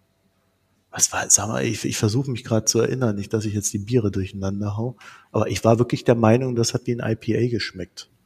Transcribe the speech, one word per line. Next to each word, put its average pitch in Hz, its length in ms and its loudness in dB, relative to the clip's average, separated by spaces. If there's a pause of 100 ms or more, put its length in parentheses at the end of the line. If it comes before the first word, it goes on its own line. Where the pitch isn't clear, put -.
(920)
was - 220 -2
war, - 160 -4
sag 101 180 2
mal, 127 160 -2
ich, 117 220 -2
ich 123 120 -2
versuche 127 340 0
mich 113 120 -6
grad 110 240 0
zu 117 120 2
erinnern, 123 360 0
nicht, 101 180 -8
dass 107 120 0
ich 104 80 -4
jetzt 101 200 -2
die 110 60 -2
Biere 104 320 0
durcheinander 98 640 -4
hau, 120 220 -6 (340)
aber 107 180 2
ich - 140 -4
war 113 160 6
wirklich - 240 0
der 123 120 6
Meinung, 117 400 4
das 117 180 0
hat - 140 -4
wie 120 120 -2
ein 113 120 -2
I 110 40 -2
P 110 220 -2
A 117 120 2
geschmeckt. - 600 -8 (160)